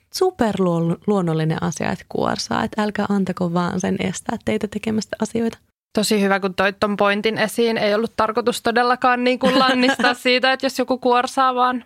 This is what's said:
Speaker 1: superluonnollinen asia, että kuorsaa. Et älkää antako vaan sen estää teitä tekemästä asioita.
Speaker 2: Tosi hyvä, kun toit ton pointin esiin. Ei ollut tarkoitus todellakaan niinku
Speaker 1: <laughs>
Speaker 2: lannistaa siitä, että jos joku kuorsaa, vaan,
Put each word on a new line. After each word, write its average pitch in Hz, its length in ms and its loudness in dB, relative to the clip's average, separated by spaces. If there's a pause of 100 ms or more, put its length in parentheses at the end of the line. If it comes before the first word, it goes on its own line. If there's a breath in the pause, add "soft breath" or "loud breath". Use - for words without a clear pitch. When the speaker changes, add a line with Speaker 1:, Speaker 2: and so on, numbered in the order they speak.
(140)
Speaker 1:
superluonnollinen 175 1500 0
asia, - 300 -2
että - 160 -8
kuorsaa. - 560 -2
Et 226 140 -6
älkää 208 300 -2
antako 185 460 -2
vaan 175 260 -2
sen 190 200 -2
estää 190 440 -6
teitä 214 240 -2
tekemästä 214 540 -4
asioita. 226 360 -4 (360)
Speaker 2:
Tosi 214 260 2
hyvä, 196 200 2
kun 190 140 -2
toit 196 260 0
ton 208 160 0
pointin 202 420 2
esiin. 226 400 0
Ei 214 160 2
ollut 220 220 -2
tarkoitus 220 460 0
todellakaan 247 600 2
niinku 254 300 2
Speaker 1:
<laughs> 277 40 2
Speaker 2:
lannistaa 254 560 2
siitä, 254 380 2
että 262 140 -2
jos 254 120 -2
joku 254 200 0
kuorsaa, 254 560 2
vaan, 247 320 0